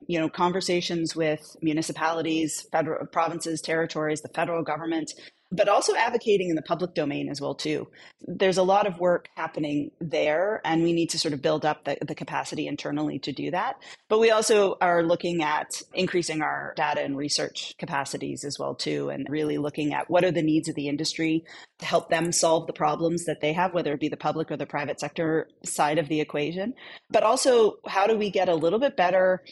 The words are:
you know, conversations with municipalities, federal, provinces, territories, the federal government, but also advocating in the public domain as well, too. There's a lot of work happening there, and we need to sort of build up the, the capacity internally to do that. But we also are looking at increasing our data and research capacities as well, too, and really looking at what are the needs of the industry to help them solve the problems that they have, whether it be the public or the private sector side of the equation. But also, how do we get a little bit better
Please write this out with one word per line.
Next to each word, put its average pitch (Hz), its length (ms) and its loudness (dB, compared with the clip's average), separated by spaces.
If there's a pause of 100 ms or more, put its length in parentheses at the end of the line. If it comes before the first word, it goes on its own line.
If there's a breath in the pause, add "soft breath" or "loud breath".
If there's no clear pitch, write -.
you 170 140 0
know, 160 80 0
conversations 175 880 0
with 156 460 -2
municipalities, 160 1080 -2
federal, 156 360 -2
provinces, 165 560 -2
territories, 160 580 -2
the 160 80 -14
federal 170 340 -2
government, 160 520 -4 (380 loud breath)
but 202 160 4
also 247 260 4
advocating 226 560 2
in 160 60 0
the 147 60 -2
public 175 300 -2
domain 143 360 -2
as 139 120 -8
well, 139 140 -4
too. 151 320 -4 (400 loud breath)
There's 185 320 2
a 185 60 6
lot 196 220 4
of 175 120 -4
work 175 380 2
happening 151 640 -4
there, 160 640 0
and 165 180 2
we 170 100 2
need 170 180 0
to 165 100 -4
sort 151 140 -2
of 139 60 -6
build 156 240 0
up 151 200 0
the, 143 200 -2
the 151 120 -8
capacity 151 500 -6
internally 147 540 -4
to 151 120 -8
do 143 200 -6
that. 202 240 -4 (320 loud breath)
But 220 100 4
we 226 140 6
also 214 480 4
are 175 240 4
looking 170 400 0
at 151 380 -4 (120)
increasing 170 480 0
our 143 340 -4
data 147 240 0
and 143 160 -4
research - 640 -4
capacities 139 640 -6
as 143 140 -8
well, 143 160 -4
too, 143 340 -4
and 139 220 -6
really 151 260 -2
looking 147 380 -4
at 139 160 -4
what 175 140 4
are 180 80 2
the 160 100 0
needs 156 260 2
of 151 60 -4
the 143 140 -4
industry 160 560 -2 (340 loud breath)
to 170 80 -10
help 170 240 0
them 170 220 0
solve 165 340 2
the - 60 -6
problems 165 540 0
that 151 140 -4
they 151 120 2
have, 180 200 0
whether 156 200 0
it 143 80 -4
be 151 80 -2
the 143 80 -6
public 156 340 -4
or 151 60 -6
the 143 100 -6
private 143 320 -6
sector 160 500 -2 (160)
side 156 340 0
of 151 100 -2
the 156 120 0
equation. 165 540 -4 (340 loud breath)
But 214 140 2
also, 240 540 4 (100)
how 196 220 2
do 226 100 4
we 208 120 0
get 185 180 2
a 175 80 4
little 170 240 2
bit 277 160 0
better 185 560 4